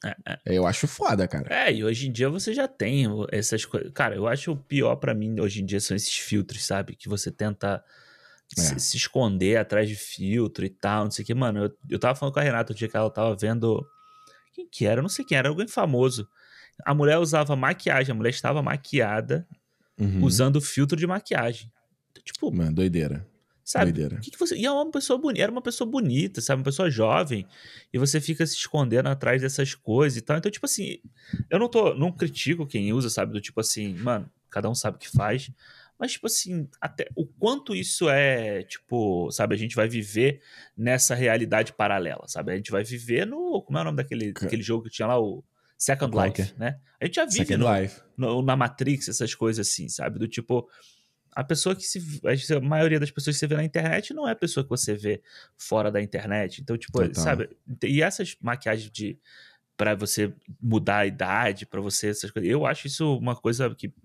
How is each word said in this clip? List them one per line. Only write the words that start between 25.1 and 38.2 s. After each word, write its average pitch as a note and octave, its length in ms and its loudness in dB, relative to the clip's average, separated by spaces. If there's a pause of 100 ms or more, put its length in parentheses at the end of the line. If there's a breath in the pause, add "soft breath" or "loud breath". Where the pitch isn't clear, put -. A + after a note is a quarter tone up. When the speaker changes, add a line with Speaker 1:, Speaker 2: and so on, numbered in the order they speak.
Speaker 1:
boni-, C4+ 220 -2
era G#3 100 2
uma A#3+ 120 -6
pessoa A#3+ 280 -4
bonita, F#3+ 500 0
sabe? C3+ 200 0
Uma C3+ 40 -4
pessoa D3 260 0
jovem. A#2 560 2 (460 loud breath)
E B2+ 60 -2
você C#3+ 220 2
fica D#3+ 260 0
se - 80 -4
escondendo C3 540 2
atrás C3 340 2
dessas C#3 320 -2
coisas B2+ 440 2
e - 20 -6
tal. D3+ 160 -2
Então, F#3 140 -2
tipo - 160 -6
assim, - 320 -4 (520 loud breath)
eu F3 80 2
não A#3 100 2
tô, A3 260 4
não D#3+ 180 2
critico E3 540 -2
quem G#2 260 0
usa, B2 180 2
sabe? G#2+ 220 -2
Do G#2+ 80 -4
tipo - 200 -6
assim, G#2 340 -2
mano, G#2+ 360 -4 (200)
cada G#2 200 -2
um A#2+ 40 -2
sabe G2+ 220 -2
o - 40 -20
que - 100 -16
faz. A#2+ 400 0 (480 loud breath)
Mas, B3+ 140 -4
tipo - 140 -8
assim, F3+ 420 -2 (100)
até - 380 -6
o E3+ 100 -2
quanto A#3 480 -2
isso F3+ 360 0
é, A#2+ 540 2